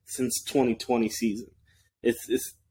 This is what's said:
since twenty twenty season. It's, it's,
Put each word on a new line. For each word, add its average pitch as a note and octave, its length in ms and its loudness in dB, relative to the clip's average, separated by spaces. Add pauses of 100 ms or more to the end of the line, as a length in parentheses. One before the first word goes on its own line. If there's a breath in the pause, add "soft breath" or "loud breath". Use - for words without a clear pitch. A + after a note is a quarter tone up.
since - 360 -4
twenty B2 320 4
twenty A2+ 360 0
season. A2 400 -2 (520)
It's, - 260 0
it's, - 260 -2 (160)